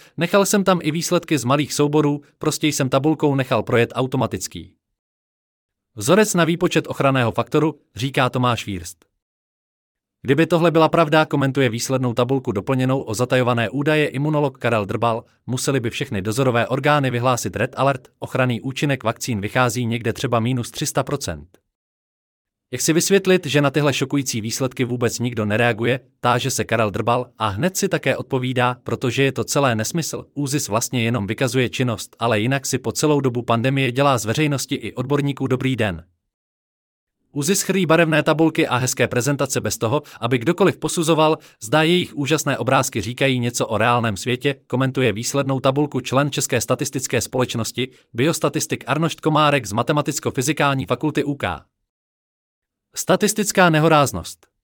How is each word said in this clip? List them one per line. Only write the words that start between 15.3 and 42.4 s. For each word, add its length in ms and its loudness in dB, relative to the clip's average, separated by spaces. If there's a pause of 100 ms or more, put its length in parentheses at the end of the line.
„museli 320 -2
by 100 -2
všechny 320 -6
dozorové 460 0
orgány 440 2
vyhlásit 440 0
red 220 -4
alert, 300 -2 (120)
ochranný 420 -2
účinek 420 -2
vakcín 380 -4
vychází 440 0
někde 280 -2
třeba 260 -2
minus 320 -2
tři 140 -8
sta 180 -2
procent.“ 540 -8 (1120)
Jak 100 -6
si 120 2
vysvětlit, 520 2
že 160 0
na 100 2
tyhle 220 2
šokující 480 -2
výsledky 420 -4
vůbec 360 -2
nikdo 260 -2
nereaguje, 540 0 (200)
táže 320 0
se 120 -2
Karel 280 0
Drbal 460 -2
a 100 -2
hned 300 -2
si 120 0
také 280 0
odpovídá: 640 -2
„Protože 400 -2
je 80 2
to 120 -4
celé 320 0
nesmysl, 580 -4
úzis 340 -4
vlastně 360 -2
jenom 240 0
vykazuje 420 0
činnost, 500 -4
ale 200 2
jinak 260 0
si 120 -2
po 140 -4
celou 300 2
dobu 200 0
pandemie 500 0
dělá 260 2
z 80 -6
veřejnosti 500 -2
i 180 -8
odborníků 540 -2
dobrý 280 0
den.“ 300 -2 (1300)
úzis 300 -2
chrlí 240 0
barevné 380 4
tabulky 440 2
a 100 0
hezké 300 0
prezentace 540 -2
bez 160 -4
toho, 240 0 (180)
aby 180 0
kdokoliv 400 2
posuzoval, 600 2 (240)
zda 220 2
jejich 320 0
úžasné 420 -2